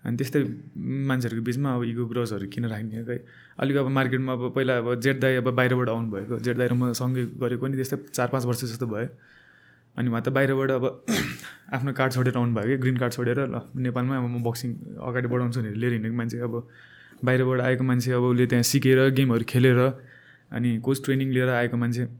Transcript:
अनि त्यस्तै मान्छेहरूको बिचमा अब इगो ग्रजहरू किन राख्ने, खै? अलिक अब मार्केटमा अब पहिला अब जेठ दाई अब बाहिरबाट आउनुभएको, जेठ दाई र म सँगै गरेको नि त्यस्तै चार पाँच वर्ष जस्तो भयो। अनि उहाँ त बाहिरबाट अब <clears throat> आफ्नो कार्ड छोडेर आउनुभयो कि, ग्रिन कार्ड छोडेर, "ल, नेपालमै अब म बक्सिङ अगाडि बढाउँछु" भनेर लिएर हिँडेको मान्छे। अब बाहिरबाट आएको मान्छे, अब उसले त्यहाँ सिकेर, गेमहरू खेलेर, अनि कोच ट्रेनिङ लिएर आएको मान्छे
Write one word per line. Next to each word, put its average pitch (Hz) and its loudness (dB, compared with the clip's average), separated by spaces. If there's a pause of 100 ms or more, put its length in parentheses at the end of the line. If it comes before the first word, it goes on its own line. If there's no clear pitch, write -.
अनि 120 -2
त्यस्तै 139 0 (340)
मान्छेहरूको 127 -2
बिचमा 123 -2
अब 120 -2
इगो 117 -4
ग्रजहरू 110 -4
किन 120 -6
राख्ने, 110 -6
खै? 120 -6 (400)
अलिक 139 0
अब 135 0
मार्केटमा 131 0
अब 123 -4
पहिला 131 0
अब 120 -2
जेठ 131 0
दाई 131 2
अब 123 0
बाहिरबाट 123 2
आउनुभएको, 110 -4
जेठ 120 -2
दाई 123 2
र 120 2
म 123 0
सँगै 127 -2
गरेको 120 -4
नि 139 -4
त्यस्तै 131 -4 (160)
चार 123 0
पाँच 127 -2
वर्ष 120 -2
जस्तो 120 -6
भयो। 110 -4 (920)
अनि 123 0
उहाँ 117 0
त 123 0
बाहिरबाट 135 2
अब 127 -2 (320)
<clears throat> - -14
आफ्नो 135 -2
कार्ड 131 2
छोडेर 127 2
आउनुभयो 120 2
कि, 131 2
ग्रिन 127 2
कार्ड 120 0
छोडेर, 120 0
"ल, 120 -4 (140)
नेपालमै 127 -2
अब 127 -2
म 120 -4
बक्सिङ 117 -4 (280)
अगाडि 123 -2
बढाउँछु" 123 0
भनेर 110 -4
लिएर 120 0
हिँडेको 113 -2
मान्छे। 117 -4
अब 120 -4 (580)
बाहिरबाट 127 4
आएको 127 2
मान्छे, 127 2
अब 123 2
उसले 123 4
त्यहाँ 123 4
सिकेर, 131 6
गेमहरू 123 4
खेलेर, 123 6 (720)
अनि 120 0
कोच 131 -2
ट्रेनिङ 135 0
लिएर 127 2
आएको 120 0
मान्छे 120 -2 (120)